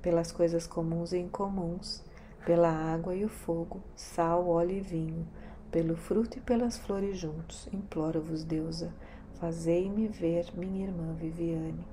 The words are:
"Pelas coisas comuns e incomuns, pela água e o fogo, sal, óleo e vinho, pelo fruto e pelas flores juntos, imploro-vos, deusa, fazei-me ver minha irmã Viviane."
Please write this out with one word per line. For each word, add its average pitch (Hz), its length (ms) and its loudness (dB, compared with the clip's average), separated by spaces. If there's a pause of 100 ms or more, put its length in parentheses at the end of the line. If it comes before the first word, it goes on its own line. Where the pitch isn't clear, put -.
"Pelas 165 300 4
coisas 170 340 4
comuns 165 460 0
e 185 60 2
incomuns, 180 840 -2 (400)
pela 170 260 8
água 160 440 0
e 196 100 0
o 214 40 0
fogo, 170 520 -4 (140)
sal, 170 540 2
óleo 170 240 4
e 196 80 0
vinho, 165 460 -2 (440)
pelo 165 260 2
fruto 220 420 0
e - 20 -10
pelas 240 360 2
flores 196 400 -2
juntos, 165 560 -6
imploro-vos, 160 720 -2
deusa, 160 480 -2 (420)
fazei-me 175 760 2
ver 170 460 2
minha 190 320 -2
irmã 165 280 -2
Viviane." 165 800 -2